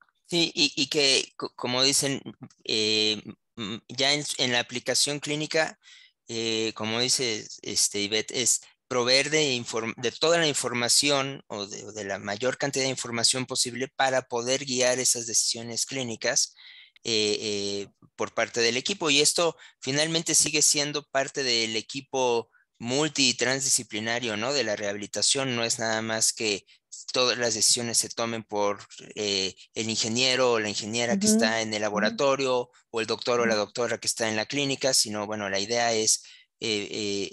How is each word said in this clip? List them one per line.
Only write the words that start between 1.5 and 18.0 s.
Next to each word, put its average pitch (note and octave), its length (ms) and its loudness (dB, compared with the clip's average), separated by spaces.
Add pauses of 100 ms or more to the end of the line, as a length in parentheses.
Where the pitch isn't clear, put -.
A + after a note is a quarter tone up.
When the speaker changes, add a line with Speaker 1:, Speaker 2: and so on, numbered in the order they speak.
Speaker 1:
como B2+ 280 -2
dicen, C#3 380 2 (440)
eh, G#2+ 560 0 (340)
mm, A#2 200 -8 (140)
ya C3+ 240 0
en, D3 100 -2 (140)
en B2+ 140 0
la A#2+ 80 2
aplicación B2 600 -2
clínica, D3+ 600 -2 (480)
eh, A2+ 480 -2
como A2 240 -4
dice, A#2+ 480 0 (140)
este, - 400 -2
Ivette, G#2 300 -2
es A#2+ 300 0 (280)
proveer B2+ 400 4
de D3+ 240 2
inform-, A2+ 440 -4
de A#2+ 140 -2
toda E3+ 260 2
la E3 100 2
información C3+ 1000 0
o G2+ 200 -8
de, G#2+ 180 -12
o G#2 80 -14
de G#2+ 100 -8
la G2 160 -4
mayor G#2 380 -2
cantidad C#3 280 -2
de C3+ 60 0
información A#2+ 540 0
posible B2 420 -4
para C3 360 0
poder B2+ 420 -2
guiar B2+ 340 2
esas A#2+ 280 0
decisiones A#2 580 -2
clínicas, B2 720 -2 (480)
eh, G#2+ 380 2
eh, G2+ 460 -4 (300)